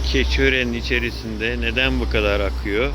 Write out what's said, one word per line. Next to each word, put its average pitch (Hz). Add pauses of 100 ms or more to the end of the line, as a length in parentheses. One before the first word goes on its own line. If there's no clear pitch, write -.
(120)
Keçiören'in 131
içerisinde 117
neden 127
bu 110
kadar 104
akıyor? 104